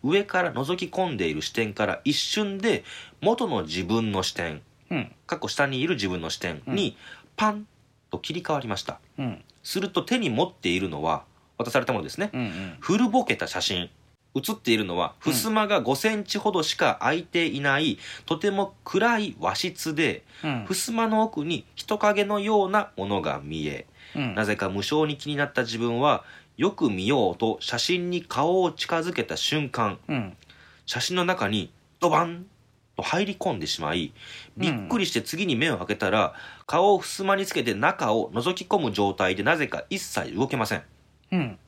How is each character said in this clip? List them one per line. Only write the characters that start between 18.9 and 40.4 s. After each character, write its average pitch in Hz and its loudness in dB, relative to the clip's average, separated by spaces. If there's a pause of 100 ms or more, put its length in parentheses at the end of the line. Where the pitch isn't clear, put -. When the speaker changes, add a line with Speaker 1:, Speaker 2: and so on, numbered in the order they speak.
Speaker 1:
い 208 -4
和 92 0
室 156 -4
で、 151 2 (200)
Speaker 2:
う 156 -2
ん。 120 -2
Speaker 1:
襖 226 0
の 220 4
奥 185 -2
に 160 -2 (100)
人 - -4
影 208 4
の 202 0
よ 202 4
う 190 -2
な 202 2
も 95 -4
の 98 0
が 69 -2
見 76 -4
え、 71 -6 (300)
Speaker 2:
う - -2
ん。 - -2
Speaker 1:
な 107 0
ぜ 104 0
か 98 -2
無 98 -2
性 151 2
に 147 -4
気 - -10
に 147 -2
な 143 2
っ 143 -6
た 127 0
自 113 -4
分 117 2
は、 139 4 (320)
よ 185 2
く 139 2
見 95 -2
よ 117 4
う - -6
と 113 0
写 - -4
真 180 0
に 175 -2
顔 175 2
を 170 4
近 - -2
づ 170 -2
け - -2
た - -6
瞬 151 0
間、 107 -2 (100)
Speaker 2:
う 156 -2
ん。 98 -4 (500)
Speaker 1:
写 123 -4
真 180 -2
の 180 2
中 170 0
に 101 -2 (280)
ド 175 4
バ 160 4
ン 175 -8 (500)
と - -6
入 190 0
り 196 -4
込 170 -2
ん 98 -4
で - -6
し - -4
ま 151 -2
い、 151 -2 (440)
Speaker 2:
う 110 -8
ん。 - 2
Speaker 1:
び - 2
っ 107 -2
く 233 0
り 190 2
し - -4
て 233 0
次 180 -4
に 143 2
目 147 2
を 113 0
開 87 -6
け 104 0
た 98 0
ら、 104 2 (320)
顔 196 6
を 185 2
襖 196 0
に 196 -2
つ - -8
け 147 0
て 117 0
中 120 2
を 113 0
覗 123 0
き 185 -8
込 202 2
む 120 0
状 98 2
態 95 2
で、 101 -2
な 160 4
ぜ 143 -2
か - -6
一 190 -4
切 - -6
動 131 0